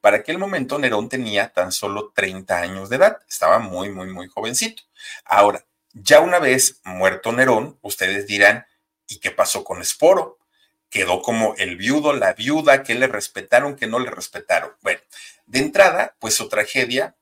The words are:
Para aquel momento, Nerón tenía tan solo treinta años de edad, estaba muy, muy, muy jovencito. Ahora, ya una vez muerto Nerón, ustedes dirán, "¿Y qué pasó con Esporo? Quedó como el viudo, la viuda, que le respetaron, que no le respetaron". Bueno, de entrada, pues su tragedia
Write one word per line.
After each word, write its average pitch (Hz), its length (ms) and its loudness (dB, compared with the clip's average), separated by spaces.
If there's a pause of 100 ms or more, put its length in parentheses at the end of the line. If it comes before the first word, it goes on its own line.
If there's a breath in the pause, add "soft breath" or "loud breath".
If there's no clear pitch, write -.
Para 101 160 4
aquel 160 220 -6
momento, 151 400 -4
Nerón 113 300 -2
tenía 110 400 -2
tan 90 220 -2
solo 101 440 -6
treinta 95 440 -2
años 95 300 -8
de 123 60 -2
edad, 202 240 4 (100)
estaba 90 300 2
muy, 95 300 -6
muy, 92 180 -12
muy 92 200 -14
jovencito. 127 540 -6 (420 loud breath)
Ahora, 101 420 4 (280)
ya 147 280 6
una 175 180 2
vez 131 440 2
muerto 92 480 -2
Nerón, 123 500 2
ustedes 101 440 -4
dirán, 101 400 4 (420)
"¿Y - 120 -14
qué - 100 -6
pasó - 340 -2
con 90 180 -10
Esporo? 165 580 2 (500)
Quedó 92 320 -2
como 113 360 0
el 87 200 -4
viudo, 143 360 0
la 98 200 0
viuda, 143 480 2
que 113 140 -4
le 131 120 2
respetaron, 120 680 0
que 120 120 -6
no 113 120 -2
le 117 100 -6
respetaron". - 640 -4 (100)
Bueno, 92 200 -4 (440 loud breath)
de 127 140 -2
entrada, 180 600 -2
pues 110 140 -6
su 117 160 -6
tragedia 123 720 -4